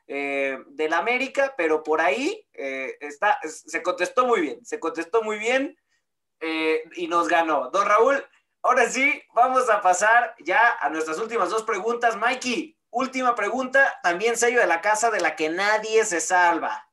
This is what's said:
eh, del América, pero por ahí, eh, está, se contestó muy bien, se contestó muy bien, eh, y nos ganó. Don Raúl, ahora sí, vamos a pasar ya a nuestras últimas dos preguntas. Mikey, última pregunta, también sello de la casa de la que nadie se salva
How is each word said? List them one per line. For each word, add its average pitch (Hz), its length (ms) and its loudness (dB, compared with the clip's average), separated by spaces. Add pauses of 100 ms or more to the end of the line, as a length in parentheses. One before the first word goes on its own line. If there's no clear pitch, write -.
eh, 139 520 -4 (100)
del 156 260 -2
América, 247 640 0
pero 156 260 2
por 156 200 0
ahí, 254 520 -2
eh, 135 460 -8
está, 147 440 -2
se 156 380 -8
contestó 180 460 -2
muy 226 140 2
bien, 131 240 -6
se 151 120 -8
contestó 160 460 -2
muy 214 160 -4
bien, 262 380 -2 (640)
eh, 160 420 -2 (120)
y 175 120 -6
nos 165 220 0
ganó. 160 400 0
Don 202 180 0
Raúl, 240 340 4 (420)
ahora 240 260 4
sí, 269 320 0 (120)
vamos 254 360 2
a 208 100 4
pasar 185 640 2
ya 196 380 2
a - 80 -2
nuestras 160 300 -4
últimas 220 300 -2
dos 220 140 -2
preguntas. 226 540 -2
Mikey, 240 600 -4 (120)
última 254 440 -2
pregunta, 254 680 0
también 196 320 0
sello 233 240 2
de 202 80 4
la 165 140 0
casa 214 280 2
de 208 120 0
la 160 160 -2
que 156 120 0
nadie 214 540 2
se 175 160 -2
salva 170 720 2